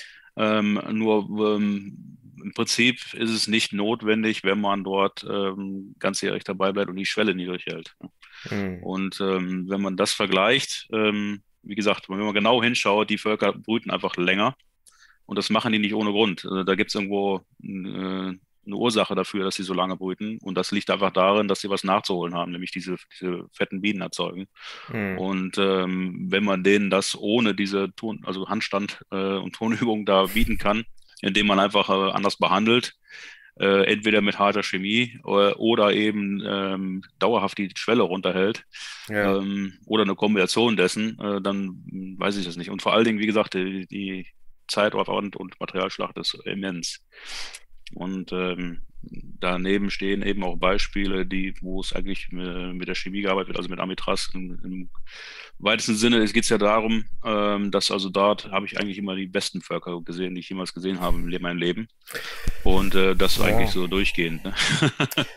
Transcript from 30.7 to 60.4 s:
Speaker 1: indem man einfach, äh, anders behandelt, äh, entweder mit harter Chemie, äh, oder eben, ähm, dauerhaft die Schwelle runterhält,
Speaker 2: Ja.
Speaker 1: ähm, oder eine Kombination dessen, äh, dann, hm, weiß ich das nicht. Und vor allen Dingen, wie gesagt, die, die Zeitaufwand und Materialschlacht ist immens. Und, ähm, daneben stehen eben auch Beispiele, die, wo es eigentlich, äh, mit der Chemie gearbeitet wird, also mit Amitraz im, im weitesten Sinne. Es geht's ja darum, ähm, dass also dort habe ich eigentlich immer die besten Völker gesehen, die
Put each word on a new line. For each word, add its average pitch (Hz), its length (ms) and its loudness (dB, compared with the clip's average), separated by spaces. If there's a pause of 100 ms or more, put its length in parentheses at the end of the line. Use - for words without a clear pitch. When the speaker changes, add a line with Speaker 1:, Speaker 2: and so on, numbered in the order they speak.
Speaker 1:
indem 104 240 2
man 98 140 6
einfach, 101 300 4
äh, 95 220 4
anders 98 260 0
behandelt, 107 560 4 (640)
äh, 98 320 6
entweder 104 300 4
mit 101 180 0
harter 101 240 4
Chemie, 110 600 0
äh, 98 280 4
oder 110 420 4
eben, 101 500 0
ähm, 95 580 -4 (160)
dauerhaft 101 400 2
die 98 180 -4
Schwelle 113 260 2
runterhält, 92 600 0 (440)
Speaker 2:
Ja. 101 300 2
Speaker 1:
ähm, 98 480 -4
oder 107 160 2
eine 98 140 2
Kombination 107 600 2
dessen, 107 440 0
äh, 101 200 -2
dann, 98 480 -4
hm, 95 300 -10
weiß 101 180 0
ich 95 100 -4
das 85 100 -8
nicht. 87 140 -8
Und 101 120 -8
vor 101 100 0
allen 110 120 4
Dingen, 110 160 0
wie 107 60 0
gesagt, 107 280 2
die, 95 320 -4
die 95 400 -8 (420)
Zeitaufwand 101 680 0
und 92 240 -12
Materialschlacht 95 580 -4
ist - 160 -6 (100)
immens. 95 600 -6 (880)
Und, 92 380 -8
ähm, 90 500 -4 (200)
daneben 92 880 -2
stehen 98 320 -2
eben 98 200 0
auch 87 140 -2
Beispiele, 95 680 2
die, 95 360 -2
wo 95 200 -4
es - 120 -4
eigentlich, 92 400 -2
äh, 90 400 -6
mit 90 160 -6
der 92 80 -2
Chemie 98 260 -4
gearbeitet 95 280 0
wird, 92 80 -2
also 90 120 -4
mit 90 80 -6
Amitraz 92 560 -2
im, 90 300 -6
im 92 260 -6 (720)
weitesten 110 340 2
Sinne. 117 240 6
Es 107 140 4
geht's 113 160 4
ja 113 100 4
darum, 110 460 4 (200)
ähm, 104 460 0
dass 98 220 0
also 95 180 -2
dort 101 400 2
habe 98 160 -2
ich - 140 -6
eigentlich 98 180 -4
immer 98 160 -4
die 95 140 -6
besten 92 340 -4
Völker 85 400 -6
gesehen, 90 320 -6
die 90 60 -8